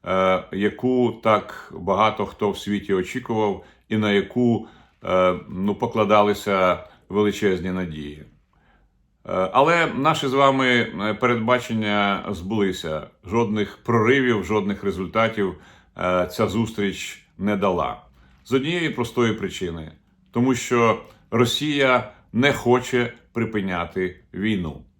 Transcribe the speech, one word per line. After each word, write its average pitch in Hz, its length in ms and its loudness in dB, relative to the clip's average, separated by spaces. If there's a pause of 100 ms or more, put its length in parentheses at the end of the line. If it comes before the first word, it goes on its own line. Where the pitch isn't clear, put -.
е, 92 460 0
яку 113 680 0
так - 540 -2
багато 101 500 0
хто 104 240 -4
в 98 80 -6
світі 101 360 -4
очікував 104 720 -4 (240)
і 110 80 -2
на 107 160 2
яку, 113 560 2 (360)
е, 92 300 4 (140)
ну, 98 260 -2
покладалися 101 1080 2 (240)
величезні 98 640 0
надії. 76 540 -8 (1040)
Е, 92 240 -2
але 160 340 4
наші 139 420 0
з 123 40 -2
вами, 135 360 4 (320)
е, 104 140 -2
передбачення 110 1160 0
збулися. 90 760 -4 (180)
Жодних 107 580 -2
проривів, 117 640 2
жодних 101 400 -2
результатів, 98 680 0 (440)
е, 90 280 0
ця 104 220 -2
зустріч 101 800 -4 (120)
не 104 180 -2
дала. 87 400 0 (480)
З - 80 -4
однієї 156 380 0
простої 117 420 0
причини. 85 600 -8 (380)
Тому 123 240 2
що 117 480 2 (280)
Росія 127 800 2 (220)
не 135 200 2
хоче 123 600 2 (200)
припиняти 90 880 -4 (140)
війну. 95 480 -4 (180)